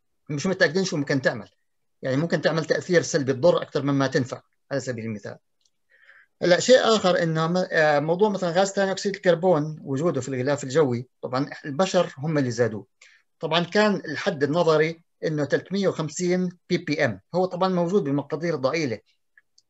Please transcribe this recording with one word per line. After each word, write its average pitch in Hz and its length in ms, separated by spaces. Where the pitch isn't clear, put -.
مش 143 160
متأكدين 180 380
شو 180 120
ممكن 139 260
تعمل. 123 260
يعني، 131 140
ممكن 165 240
تعمل 160 240
تأثير 165 380
سلبي، 135 300
تضر 131 300
أكثر - 200
مما 139 240
تنفع، 127 360
على 139 100
سبيل 117 240
المثال. 113 320
هلا، 175 180
شيء 254 200
آخر 190 420
إنه 160 240
م-، 180 260
آه، 151 280
موضوع 175 280
مثلا 190 220
غاز 190 200
ثاني 196 200
أكسيد 196 240
الكربون، 160 680
وجوده 143 380
في 123 80
الغلاف 135 360
الجوي، 127 440
طبعا 135 280
البشر 165 540
هم 151 200
اللي 127 120
زادوه. 110 360
طبعا 165 240
كان 208 320
الحد 156 480
النظري 160 580
إنه 151 200
ثلاثمية 175 440
وخمسين 175 600
بي 175 100
بي 151 260
إم، 107 160
هو 180 100
طبعا 180 240
موجود 175 360
بمقادير 147 520
ضئيلة، 135 420